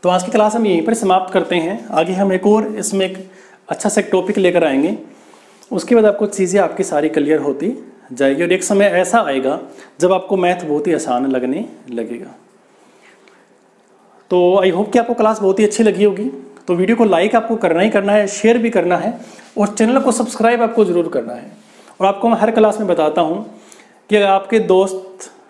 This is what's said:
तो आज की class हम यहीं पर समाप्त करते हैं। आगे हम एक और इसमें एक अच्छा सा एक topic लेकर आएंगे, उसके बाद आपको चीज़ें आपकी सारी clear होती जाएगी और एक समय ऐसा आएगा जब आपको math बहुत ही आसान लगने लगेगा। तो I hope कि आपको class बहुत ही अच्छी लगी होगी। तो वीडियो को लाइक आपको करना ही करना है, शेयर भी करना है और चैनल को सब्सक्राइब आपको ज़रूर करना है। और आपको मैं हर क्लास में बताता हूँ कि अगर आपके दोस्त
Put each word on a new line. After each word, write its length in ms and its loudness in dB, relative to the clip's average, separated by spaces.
तो 60 2
आज 140 2
की 80 -8
class 240 2
हम 120 0
यहीं 160 2
पर 120 0
समाप्त 380 0
करते 240 0
हैं। 320 -4
आगे 240 0
हम 200 0
एक 140 0
और 200 4
इसमें 400 -4
एक 240 -12
अच्छा 200 -4
सा 120 0
एक 120 -4
topic 260 0
लेकर 260 2
आएंगे, 340 0
उसके 220 0
बाद 100 6
आपको 220 2
चीज़ें 340 0
आपकी 240 -2
सारी 240 -2
clear 300 0
होती 340 -4
जाएगी 300 0
और 100 0
एक 120 -2
समय 200 2
ऐसा 360 2
आएगा 400 -2
जब 120 4
आपको 240 -2
math 280 0
बहुत 220 -2
ही 80 0
आसान 320 -2
लगने 420 -4
लगेगा। 400 -10
तो 340 4
I 80 2
hope 200 -2
कि 60 4
आपको 160 0
class 260 0
बहुत 180 2
ही 60 4
अच्छी 180 0
लगी 220 2
होगी। 260 0
तो 60 0
वीडियो 220 2
को 80 4
लाइक 320 2
आपको 200 -2
करना 240 0
ही 100 2
करना 220 0
है, 140 2
शेयर 320 0
भी 120 -2
करना 260 0
है 240 -6
और 100 0
चैनल 320 0
को 120 0
सब्सक्राइब 500 0
आपको 220 2
ज़रूर 240 0
करना 240 -6
है। 200 -16
और 60 0
आपको 220 0
मैं 100 2
हर 120 2
क्लास 280 2
में 100 -4
बताता 320 0
हूँ 400 -4
कि 60 2
अगर 100 4
आपके 320 0
दोस्त 720 -2